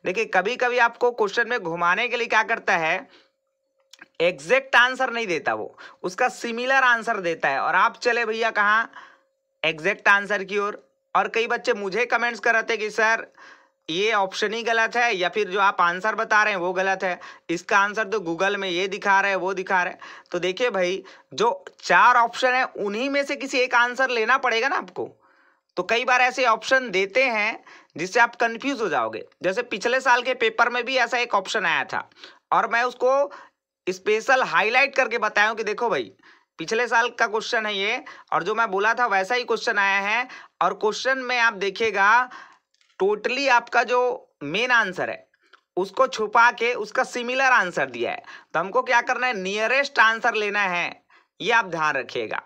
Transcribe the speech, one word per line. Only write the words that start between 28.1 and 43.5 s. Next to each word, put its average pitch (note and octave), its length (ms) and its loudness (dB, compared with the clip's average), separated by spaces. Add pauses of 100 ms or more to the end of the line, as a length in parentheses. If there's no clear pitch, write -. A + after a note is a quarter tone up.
आप A#3 160 2
कंफ्यूज A#3 440 -2
हो G#3 80 -2
जाओगे। A2+ 360 -2 (180)
जैसे F#3+ 220 -2
पिछले A#3+ 360 -2
साल B3 220 2
के B3+ 140 -2
पेपर A3+ 320 2
में A#3+ 160 -2
भी C4 140 -4
ऐसा A#3+ 200 0
एक A#3+ 160 -2
ऑप्शन F#3+ 320 -2
आया D3 200 0
था - 220 -6 (440)
और F#3+ 200 2
मैं A#3 120 2
उसको C4+ 460 2 (560)
स्पेशल A3 580 0
हाईलाइट A3 520 2
करके A#3+ 220 0
बताया G#3 300 2
हूँ A3+ 80 -4
कि A3 80 -6
देखो G#3+ 260 -2
भाई, B2 220 -2 (460)
पिछले A3+ 300 -2
साल A#3+ 220 2
का A#3 160 0
क्वेश्चन G#3+ 400 -2
है G#3 80 -4
ये G#3+ 280 -2 (300)
और D#3+ 100 0
जो G3+ 120 -2
मैं A3+ 160 0
बोला G3+ 240 0
था A#3+ 120 2
वैसा G3 280 0
ही B3 100 -2
क्वेश्चन A3 340 -2
आया G3 220 2
है। A3+ 280 -2 (320)
और F#3+ 140 2
क्वेश्चन G#3+ 460 -2
में B3 180 -2
आप A3+ 160 2
देखिएगा, G3+ 760 2 (720)
totally A3 500 0